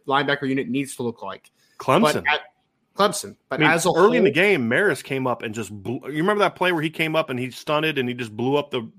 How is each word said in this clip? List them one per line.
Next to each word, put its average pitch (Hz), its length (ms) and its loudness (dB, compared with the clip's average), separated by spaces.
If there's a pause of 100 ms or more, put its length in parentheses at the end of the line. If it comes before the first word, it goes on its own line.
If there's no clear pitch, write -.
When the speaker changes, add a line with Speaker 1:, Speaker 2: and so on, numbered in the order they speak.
Speaker 1:
linebacker 139 400 0
unit 135 220 -2
needs 131 280 -4
to 135 60 -8
look 117 200 -8
like. 95 280 -14 (280)
Speaker 2:
Clemson. 147 240 2
Speaker 1:
But 151 140 4
at, 143 240 -2 (540)
Clemson. - 420 -2 (120)
But 131 120 -4
Speaker 2:
I - 40 2
mean, 151 80 6
Speaker 1:
as 170 140 2
a 175 100 2
Speaker 2:
early 214 220 6
in 220 60 4
the 160 60 6
Speaker 1:
whole 123 40 0
Speaker 2:
game, 165 340 4
Maris 151 340 2
came 135 240 -4
up 120 160 -4
and 113 120 -8
just 104 180 -8
blew, 104 320 -8
you 143 140 -8
remember 202 260 2
that 165 100 0
play 180 180 0
where 160 100 0
he 160 80 -2
came 160 260 -2
up 160 140 0
and 127 80 -4
he 127 120 -4
stunted 151 480 -2
and 123 100 0
he 123 60 -4
just 117 220 -8
blew 127 200 0
up 143 140 -2
the, 127 180 -4 (100)